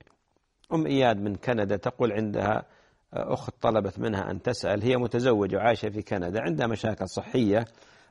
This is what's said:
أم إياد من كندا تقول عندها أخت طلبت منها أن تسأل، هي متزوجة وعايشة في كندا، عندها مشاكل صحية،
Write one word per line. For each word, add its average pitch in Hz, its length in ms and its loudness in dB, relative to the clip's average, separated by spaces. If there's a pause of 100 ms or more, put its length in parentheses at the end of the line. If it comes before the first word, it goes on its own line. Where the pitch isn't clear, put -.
(760)
أم 160 120 2
إياد 131 300 4
من 101 200 -2
كندا 104 400 -2
تقول 120 360 0
عندها 104 520 0 (500)
أخت - 480 -4
طلبت 107 360 0
منها 107 320 -2
أن 95 120 -6
تسأل، 104 400 0
هي 127 140 2
متزوجة 117 600 2
وعايشة 107 320 2
في 101 140 -6
كندا، 95 380 -4
عندها 147 260 -2
مشاكل 110 420 -2
صحية، 110 560 2 (460)